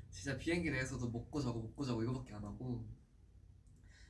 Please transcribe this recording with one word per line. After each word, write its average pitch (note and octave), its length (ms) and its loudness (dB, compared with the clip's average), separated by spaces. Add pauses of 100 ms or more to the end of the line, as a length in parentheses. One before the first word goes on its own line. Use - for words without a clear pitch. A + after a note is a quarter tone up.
(120)
진짜 - 260 -2
비행기 E3 320 4
내에서도 C3 400 2
"먹고 A#2 320 0
자고, A2+ 220 2
먹고 A2+ 200 -4
자고." A#2 200 4
이거밖에 B2 320 0
안 G2+ 80 -4
하고. A2 440 -2 (1200)